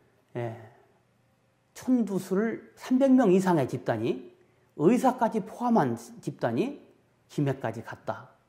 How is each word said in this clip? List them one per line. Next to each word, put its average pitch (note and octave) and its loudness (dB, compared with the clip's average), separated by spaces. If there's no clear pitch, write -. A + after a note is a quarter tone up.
예, A2+ -10
천두술을 G#3 -2
삼백 C4 2
명 B3+ 6
이상의 F3+ 4
집단이 B2 -4
의사까지 A3+ 2
포함한 F#3+ 0
집단이 D3 -6
김해까지 C3 -4
갔다. - -12